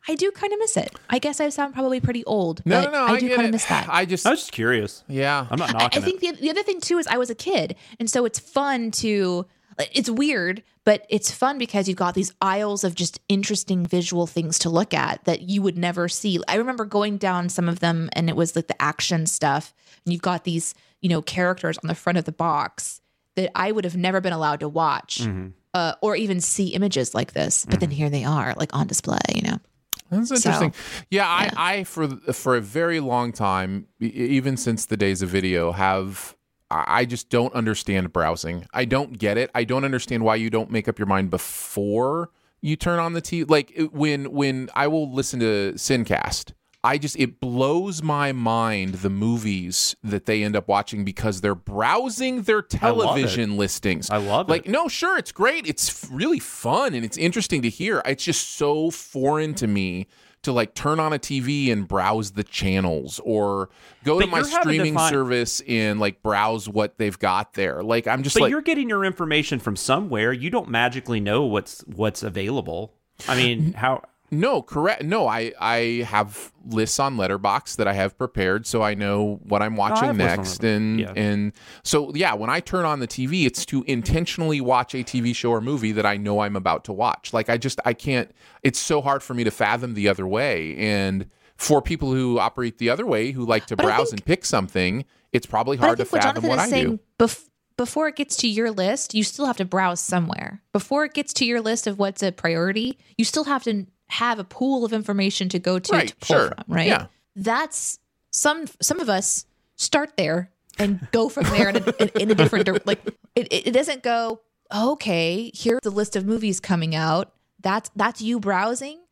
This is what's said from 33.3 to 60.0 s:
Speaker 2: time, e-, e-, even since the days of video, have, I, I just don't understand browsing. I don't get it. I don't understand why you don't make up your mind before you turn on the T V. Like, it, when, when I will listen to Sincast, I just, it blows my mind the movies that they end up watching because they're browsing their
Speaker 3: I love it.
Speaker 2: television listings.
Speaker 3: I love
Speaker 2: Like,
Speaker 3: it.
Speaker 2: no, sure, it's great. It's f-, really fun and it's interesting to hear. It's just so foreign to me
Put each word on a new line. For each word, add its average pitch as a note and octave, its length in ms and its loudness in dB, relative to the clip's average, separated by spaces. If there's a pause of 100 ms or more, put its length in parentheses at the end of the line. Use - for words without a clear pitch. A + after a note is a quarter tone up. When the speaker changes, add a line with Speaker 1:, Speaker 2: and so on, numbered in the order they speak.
Speaker 2:
time, F#2+ 560 -2 (140)
e-, A2+ 60 -2
e-, A#2+ 180 -2 (100)
even C3 220 2
since A#2 280 -2
the A2 120 -2
days G2 240 2
of F#2 80 -2
video, F2+ 420 2
have, F#2+ 640 -2 (340)
I, D#2+ 180 0
I A#2+ 180 4
just A#2+ 240 -8
don't A#2+ 240 2
understand G#2 580 0
browsing. E2+ 600 -2
I B2+ 100 0
don't C3 340 -2
get G#2 200 2
it. B2+ 180 0
I A#2+ 80 2
don't B2+ 220 0
understand B2 400 -2
why A2 100 4
you A2+ 140 0
don't A2 200 0
make A2 200 -2
up - 100 -4
your G#2 80 0
mind F#2+ 220 2
before A#2 1000 -2 (280)
you D3+ 160 0
turn E3+ 240 0
on E3+ 140 -2
the E3 80 -4
T E3+ 220 -4
V. - 20 0
Like, D3+ 280 2
it, D#3 200 -2
when, D3 400 -2
when C3+ 420 -2
I C#3+ 120 2
will D#3 260 0
listen C3 260 -2
to G#2 380 2
Sincast, - 760 -2 (320)
I C3+ 140 2
just, D3 220 -4
it B2 200 0
blows D3+ 600 0
my C#3+ 300 0
mind A2+ 640 0
the F#2+ 160 -2
movies G2+ 920 0
that G2+ 220 -4
they G#2+ 180 2
end G#2 120 0
up G2 120 0
watching G2+ 380 0
because G2 360 -2
they're G2+ 120 2
browsing G#3+ 880 -2
their G#3+ 240 0 (160)
Speaker 3:
I A#3 80 4
love A#3 80 2
it. A3 80 4
Speaker 2:
television A2+ 520 0
listings. F#2+ 520 0
Speaker 3:
I G#2+ 80 0
love G#2 320 0
Speaker 2:
Like, - 160 2
Speaker 3:
it. F#3 60 -4
Speaker 2:
no, D#4 160 0
sure, F4+ 280 0
it's - 160 -4
great. B3 360 2
It's - 220 -2 (160)
f-, - 60 -20
really A#3+ 280 0
fun F3+ 560 0
and A#2 100 -4
it's - 120 -8
interesting E3+ 440 0
to A#2 80 2
hear. F3+ 340 -2
It's C3+ 200 -2
just - 320 -2
so D#3 340 2
foreign D3+ 640 -2
to A#2 120 -2
me F#2+ 400 -2 (340)